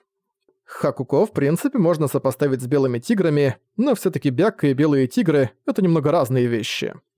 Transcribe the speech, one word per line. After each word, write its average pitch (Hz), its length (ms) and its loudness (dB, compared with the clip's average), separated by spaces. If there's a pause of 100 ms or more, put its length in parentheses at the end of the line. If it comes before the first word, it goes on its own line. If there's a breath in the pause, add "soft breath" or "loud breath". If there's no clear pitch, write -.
(640)
Хакуко, 139 600 -2
в - 60 -10
принципе, 165 460 -2
можно 160 300 2
сопоставить 135 540 -2
с 127 40 -8
белыми 131 320 0
тиграми, 147 600 0 (180)
но 254 180 2
все-таки - 360 -2
Бякка 151 380 0
и 139 40 4
белые 139 340 2
тигры — 151 440 0 (160)
это 233 160 -2
немного 160 280 2
разные 131 360 2
вещи. - 480 -4 (240)